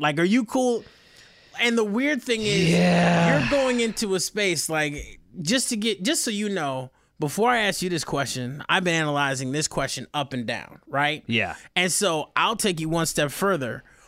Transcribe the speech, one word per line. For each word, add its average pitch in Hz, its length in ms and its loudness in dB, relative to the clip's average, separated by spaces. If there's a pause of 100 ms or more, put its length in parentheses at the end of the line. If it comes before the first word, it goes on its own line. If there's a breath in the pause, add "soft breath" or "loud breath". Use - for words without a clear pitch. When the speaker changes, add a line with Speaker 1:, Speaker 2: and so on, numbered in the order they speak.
Speaker 1:
Like, 151 180 2
are 170 60 4
you 220 200 4
cool? 247 400 0 (760 loud breath)
And 233 180 2
the 220 60 2
weird 247 360 0
thing 226 220 -2
is, 196 280 2
Speaker 2:
Yeah. 175 720 4
Speaker 1:
you're 240 80 -2
going 262 280 2
into 220 380 0
a 180 40 0
space, 190 480 -2
like, 147 520 -4 (200)
just 208 280 0
to 240 80 -2
get, 214 260 -2
just 302 220 0
so 240 80 -2
you 208 160 -2
know, 139 420 -4 (300)
before 190 300 0
I 240 100 2
ask 214 200 0
you 180 80 -2
this 170 160 -2
question, 135 640 -4
I've 185 140 4
been 175 120 2
analyzing 143 580 0
this 151 160 -2
question 135 440 -6
up 147 200 -4
and 123 140 -4
down, 110 420 -8
right? 143 400 -2
Speaker 2:
Yeah. 104 260 0 (220 loud breath)
Speaker 1:
And 180 160 2
so 160 420 0
I'll 202 220 2
take 180 240 -2
you 160 80 -4
one 165 180 0
step 147 240 0
further. 147 540 -2 (240 soft breath)